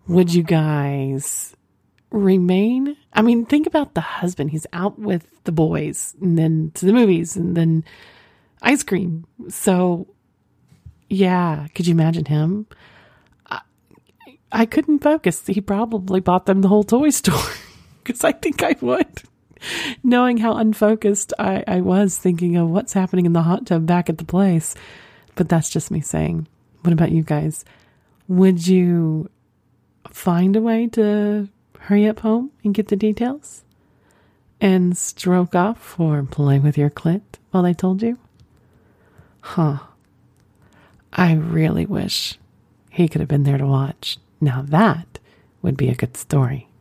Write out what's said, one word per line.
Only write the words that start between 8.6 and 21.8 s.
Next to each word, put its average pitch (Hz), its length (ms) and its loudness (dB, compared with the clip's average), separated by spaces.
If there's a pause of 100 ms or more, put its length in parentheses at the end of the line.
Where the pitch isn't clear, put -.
ice 269 200 0
cream. 175 440 -4 (220)
So, 180 580 0 (1000)
yeah, 180 680 0
could 170 120 -2
you 175 60 4
imagine 160 340 2
him? 165 400 -2 (840)
I, - 100 -8 (920)
I 226 140 2
couldn't 294 340 0
focus. 294 460 0
He 202 140 -2
probably 196 600 -2
bought 185 260 0
them 190 140 2
the 190 80 4
whole 214 160 4
toy 269 260 2
store 156 320 -2 (300)
<laughs> - 320 -20
'cause - 200 -4
I 302 80 4
think - 300 -4
I - 180 0
would, 254 420 -2 (800)
knowing 247 360 2
how 226 180 0
unfocused 214 840 0
I, 190 280 -2
I 185 140 0